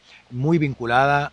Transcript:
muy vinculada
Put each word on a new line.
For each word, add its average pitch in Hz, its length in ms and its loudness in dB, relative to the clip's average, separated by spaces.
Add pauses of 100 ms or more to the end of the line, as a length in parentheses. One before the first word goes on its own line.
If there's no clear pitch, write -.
(300)
muy 143 280 0
vinculada 139 760 0